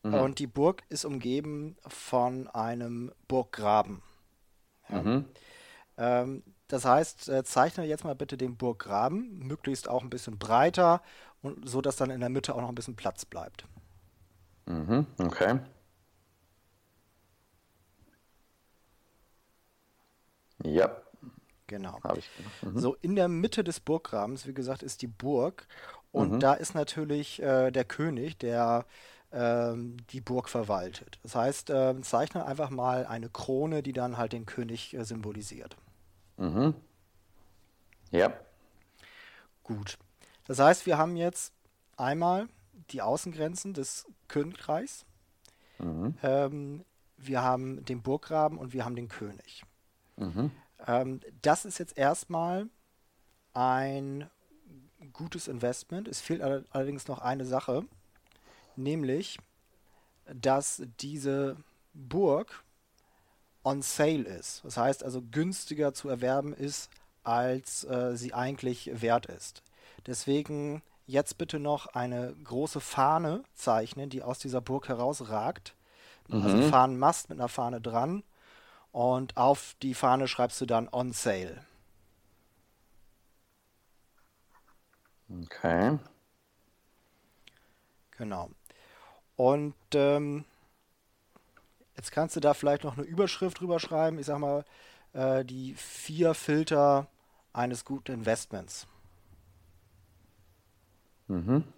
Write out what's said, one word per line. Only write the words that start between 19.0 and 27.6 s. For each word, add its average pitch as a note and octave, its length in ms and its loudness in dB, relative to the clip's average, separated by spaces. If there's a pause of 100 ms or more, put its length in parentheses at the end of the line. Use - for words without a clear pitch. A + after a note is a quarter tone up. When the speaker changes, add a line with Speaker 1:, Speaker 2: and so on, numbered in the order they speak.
Speaker 1:
Ja. D#2+ 380 4 (680)
Speaker 2:
Genau. F#2+ 360 -10
Speaker 1:
Hab - 140 -2
ich - 180 -14
gemacht. G2+ 280 -16
Mhm. G2 160 -4
Speaker 2:
So, C3 220 0
in F#3 140 -2
der F#3 120 4
Mitte F3 360 0
des E3+ 160 -4
Burggrabens, C3 680 -4
wie C3+ 60 -10
gesagt, C3 300 -6
ist C3 180 -10
die B2+ 60 -6
Burg. C3 600 -2 (440)
Und - 220 2
Speaker 1:
Mhm. A#2+ 60 2
Speaker 2:
da C#3 140 8
ist - 220 -2
natürlich, D3 680 -2
äh, C3 300 4